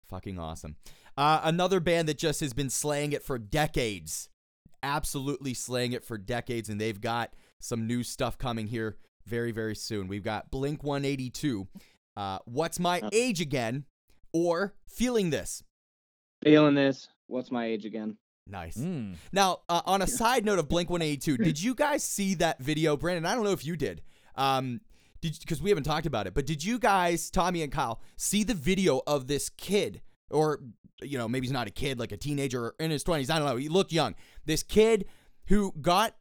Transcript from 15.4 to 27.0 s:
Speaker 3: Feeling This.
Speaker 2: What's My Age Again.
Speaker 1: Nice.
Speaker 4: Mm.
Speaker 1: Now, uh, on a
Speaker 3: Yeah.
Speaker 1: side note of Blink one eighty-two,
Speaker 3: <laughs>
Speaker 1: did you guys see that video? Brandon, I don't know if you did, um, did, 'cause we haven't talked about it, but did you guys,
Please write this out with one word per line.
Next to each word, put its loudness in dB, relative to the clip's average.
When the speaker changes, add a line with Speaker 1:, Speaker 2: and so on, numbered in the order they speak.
Speaker 3:
Feeling 10
This. 2
Speaker 2:
What's -6
My -2
Age -2
Again. -6
Speaker 1:
Nice. -10
Speaker 4:
Mm. -6
Speaker 1:
Now, 2
uh, 2
on 2
a 2
Speaker 3:
Yeah. 0
Speaker 1:
side 2
note 4
of -2
Blink 2
one 2
eighty-two, 0
Speaker 3:
<laughs> 4
Speaker 1:
did -4
you 0
guys 2
see 0
that 0
video? 2
Brandon, -2
I 2
don't 0
know 2
if -4
you -2
did, -4
um, 0
did, -6
'cause -2
we 4
haven't 4
talked 0
about 0
it, -6
but 0
did -2
you 0
guys, 2